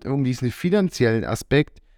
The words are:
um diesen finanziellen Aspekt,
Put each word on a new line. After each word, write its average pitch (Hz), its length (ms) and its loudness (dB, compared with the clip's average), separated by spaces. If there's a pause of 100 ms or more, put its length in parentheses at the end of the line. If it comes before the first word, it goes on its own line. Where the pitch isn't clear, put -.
um 139 160 -2
diesen 127 260 -2
finanziellen 127 760 0
Aspekt, - 540 0 (180)